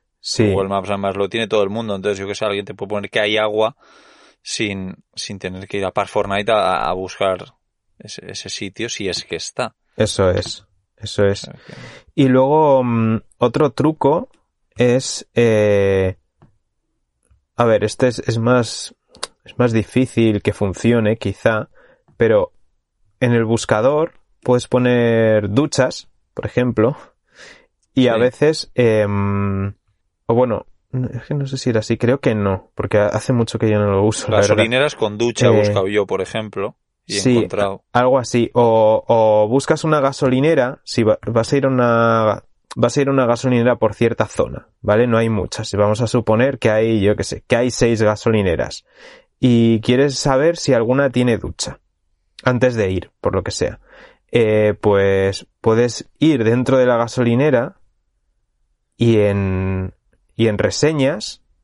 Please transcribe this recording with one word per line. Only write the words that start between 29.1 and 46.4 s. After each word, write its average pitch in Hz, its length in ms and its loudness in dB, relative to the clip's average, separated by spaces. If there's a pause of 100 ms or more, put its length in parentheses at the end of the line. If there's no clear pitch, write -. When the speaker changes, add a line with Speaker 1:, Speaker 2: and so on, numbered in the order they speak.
Speaker 1:
o 120 40 2
bueno, 117 340 0 (460)
es 120 120 -10
que - 80 -6
no 139 140 -4
sé 135 100 -8
si - 140 -4
era 110 80 2
así, 110 180 -4
creo 123 220 0
que 117 160 0
no, 98 400 -2
porque - 240 -2
hace 107 340 0
mucho 117 260 -2
que 110 100 2
yo 107 100 2
no 104 100 2
lo 98 140 2
uso, - 260 0
la 110 80 2
verdad. 101 180 4
Speaker 2:
Gasolineras 123 400 0
con 104 220 -4
ducha 117 300 2
he 117 60 6
Speaker 1:
Eh, 107 40 4
Speaker 2:
buscado 104 300 2
yo, 104 180 0
por 95 160 -4
ejemplo, 104 540 -6 (320)
y - 60 -10
Speaker 1:
Sí, 117 240 2
Speaker 2:
encontrado. 98 460 -2 (100)
Speaker 1:
a-, 123 60 2
algo 127 200 2
así. 117 340 -2
O, 113 540 4
o 107 400 4
buscas 139 360 -2
una 156 180 0
gasolinera, 135 840 0
si - 200 -2
va-, 110 220 2
vas 117 280 -2
a 143 40 2
ir 139 80 0
a 135 40 2
una, 117 760 2 (320)
vas 117 220 0
a 143 40 2
ir 135 60 0
a 139 40 -2
una 135 140 2
gasolinera 120 520 0
por 107 180 0
cierta 113 320 0
zona, - 400 -6 (140)
¿vale? 107 260 2
No 117 100 0
hay 113 120 0
muchas. 107 440 -6
Y 98 40 -2
vamos 107 240 2
a 113 60 0
suponer 123 520 0